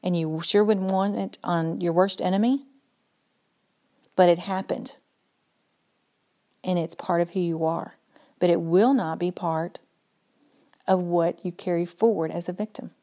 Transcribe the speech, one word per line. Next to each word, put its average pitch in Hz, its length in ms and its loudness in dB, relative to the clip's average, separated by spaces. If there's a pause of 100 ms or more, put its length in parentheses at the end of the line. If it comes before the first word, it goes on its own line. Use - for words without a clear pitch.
and 180 120 0
you 160 280 -2
sure 208 200 2
wouldn't 196 280 0
want 196 240 0
it 196 280 -6
on 165 380 -2
your 170 120 0
worst 190 280 2
enemy, 214 440 0 (1500)
but 180 140 6
it 170 100 4
happened, 190 560 -6 (1700)
and 180 140 0
it's 165 160 -4
part 170 280 -2
of 170 100 -2
who 196 80 -4
you 170 260 -2
are. 160 300 -4 (440)
But 175 120 4
it 170 100 2
will 185 320 4
not 170 240 0
be 180 140 -2
part 170 480 -4 (1080)
of 185 120 4
what 170 440 0
you 175 80 -4
carry 175 360 -2
forward 185 420 0
as - 180 -6
a 180 60 -6
victim. 190 380 -10 (120)